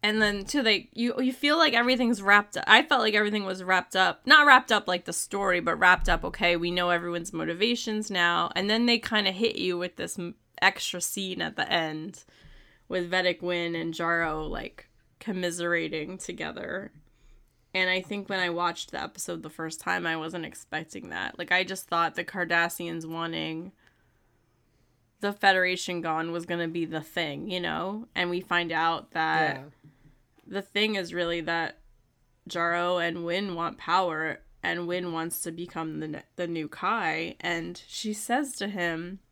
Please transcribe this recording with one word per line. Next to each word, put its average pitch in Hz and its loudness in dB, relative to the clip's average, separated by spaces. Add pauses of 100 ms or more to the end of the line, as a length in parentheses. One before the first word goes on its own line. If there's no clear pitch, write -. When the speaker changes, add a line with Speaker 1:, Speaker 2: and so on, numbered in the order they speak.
Speaker 1:
and 214 2
then 202 2
too, 285 0
like, 208 2
you, 240 0
you 254 2
feel 285 2
like 320 4
everything's 240 4
wrapped 202 6
up. - -2
I 226 10
felt 269 4
like 220 2
everything 208 2
was 190 -4
wrapped 185 2
up, 185 2
not 294 8
wrapped - 10
up 208 2
like 180 0
the - -8
story, 196 0
but 170 0
wrapped 180 6
up. 165 2
Okay, 175 2
we 170 -2
know 175 2
everyone's 170 -2
motivations 214 -2
now, 175 2
and 196 -2
then 226 4
they 240 4
kinda 208 0
hit 196 0
you 180 -2
with 180 -6
this - -8
m-, 175 -8 (260)
extra 185 2
scene 185 -6
at 165 -4
the 190 -2
end 160 -4 (640)
with 180 -4
Vedic 180 0
Wynn 170 -2
and 165 -4
Jaro, 160 -2
like, - -10 (340)
commiserating 170 -2
together. 180 -8 (800)
And 185 0
I 185 0
think 202 -8
when 190 -2
I 180 0
watched 175 -4
the - -6
episode - -8
the 160 -12
first 160 -10
time, 180 -2
I 160 -2
wasn't 160 -8
expecting - -12
that. 87 -8
Like, 175 -4
I 185 2
just 190 -10
thought 170 0
the 180 -6
Cardassians 170 -2
wanting 165 -6 (1500)
the 202 -2
Federation 185 2
gone 160 -2
was 170 -6
gonna 170 -2
be 165 -4
the 160 -6
thing, 160 -6
you 180 -2
know? 175 -4
And 180 -2
we 175 -2
find 175 -2
out 165 -2
that 160 0
Speaker 2:
Yeah. - -14 (840)
Speaker 1:
the 196 -6
thing 214 0
is 170 -4
really 170 -2
that 165 -4 (680)
Jaro 175 0
and 170 -4
Wynn 185 -2
want 170 -4
power, 160 0 (220)
and 175 -2
Wynn 180 -4
wants 165 -6
to 170 -6
become 160 -8
the 156 -6
ne-, 156 -8 (160)
the 175 -4
new 160 -4
Kai, 170 -2
and 170 -4
she 214 -6
says 254 -2
to 202 -6
him 175 -4 (120)